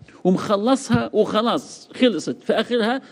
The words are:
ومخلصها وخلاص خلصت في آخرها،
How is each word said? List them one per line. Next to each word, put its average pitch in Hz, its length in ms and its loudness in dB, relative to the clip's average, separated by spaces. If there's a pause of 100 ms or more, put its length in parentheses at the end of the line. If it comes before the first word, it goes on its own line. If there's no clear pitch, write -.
(240)
ومخلصها 226 880 0
وخلاص 208 800 -2
خلصت 156 480 0
في - 100 -2
آخرها، 233 480 -2 (120)